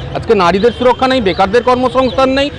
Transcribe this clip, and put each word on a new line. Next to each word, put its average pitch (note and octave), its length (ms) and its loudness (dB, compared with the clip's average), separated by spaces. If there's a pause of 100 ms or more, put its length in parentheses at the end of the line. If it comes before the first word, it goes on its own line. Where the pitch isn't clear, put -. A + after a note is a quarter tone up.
(160)
আজকে - 200 -2
নারীদের F#3+ 360 2
সুরক্ষা B3 360 0
নেই, C4 140 0
বেকারদের F#3+ 420 0
কর্মসংস্থান B3+ 680 0
নেই, C#4 300 -2